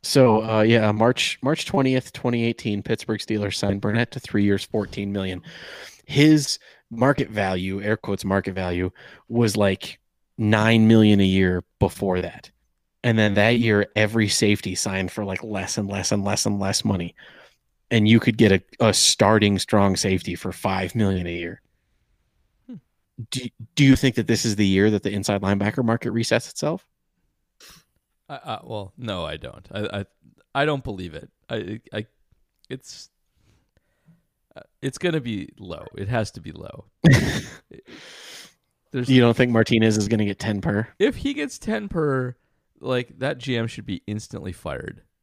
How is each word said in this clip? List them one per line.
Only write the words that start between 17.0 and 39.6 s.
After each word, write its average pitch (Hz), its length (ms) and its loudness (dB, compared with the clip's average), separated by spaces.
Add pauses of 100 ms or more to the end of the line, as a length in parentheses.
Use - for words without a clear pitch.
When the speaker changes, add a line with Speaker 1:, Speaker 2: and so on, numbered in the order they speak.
Speaker 1:
And 110 160 4
you 113 120 8
could 110 180 -2
get 113 140 6
a, 95 100 2 (260)
a 101 60 4
starting 104 640 4
strong 101 380 2
safety 95 380 -2
for 92 160 -8
five 95 460 -4
million 98 300 0
a 87 100 -6
year. 85 240 -10 (1040)
Speaker 2:
Hmm. 247 100 -18 (540)
Speaker 1:
Do, 131 120 -8 (340)
do 147 80 6
you 135 120 10
think 131 200 0
that 117 100 -2
this 113 180 0
is 107 120 0
the 101 100 2
year 98 240 4
that 104 140 -2
the 98 80 -4
inside 101 300 -2
linebacker 101 420 -2
market 113 280 -2
resets 117 380 -2
itself? 160 360 -6 (1400)
Speaker 2:
Uh, 151 40 -16 (120)
uh, 113 200 -10
well, 107 320 -12
no, 101 280 -6
I 73 120 -8
don't. - 360 -18
I, 104 280 -6
I, 98 40 -8 (500)
I 139 100 0
don't 147 200 -2
believe 92 300 -10
it. - 160 -16 (180)
I, 110 320 -8 (120)
I, 107 140 -8 (600)
it's, - 420 -16 (1500)
uh, - 40 -18 (220)
it's 139 160 -8
gonna 165 220 -2
be 110 280 -6 (100)
low. 87 260 -14 (120)
It 98 120 -8
has 113 240 -2
to - 80 -16
be - 120 -16
low. - 320 -16 (100)
Speaker 1:
<laughs> - 160 6 (1800)
Speaker 2:
There's 123 160 -4
Speaker 1:
You 131 120 8
don't 117 160 6
think 123 160 2
Martinez 110 440 4